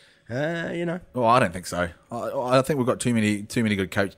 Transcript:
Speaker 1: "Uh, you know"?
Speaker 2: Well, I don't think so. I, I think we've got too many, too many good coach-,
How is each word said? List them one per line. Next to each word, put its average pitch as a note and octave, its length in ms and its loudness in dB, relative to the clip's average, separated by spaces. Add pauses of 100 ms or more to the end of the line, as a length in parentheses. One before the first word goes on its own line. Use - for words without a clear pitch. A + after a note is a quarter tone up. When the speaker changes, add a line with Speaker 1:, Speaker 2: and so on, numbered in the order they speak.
(300)
Speaker 1:
"Uh, D#3+ 420 -4
you F3 140 -4
know"? E3+ 140 -4 (120)
Speaker 2:
Well, B2 140 0
I A#2+ 140 6
don't F#2 120 0
think F2+ 140 -10
so. F2 240 -2 (200)
I, A#2+ 480 0
I B2+ 40 4
think D3 160 0
we've A#2+ 80 2
got G#2 140 0
too A#2+ 120 0
many, G#2 300 2
too A#2 200 -2
many G#2+ 140 2
good F#2+ 140 -2
coach-, G2+ 280 -2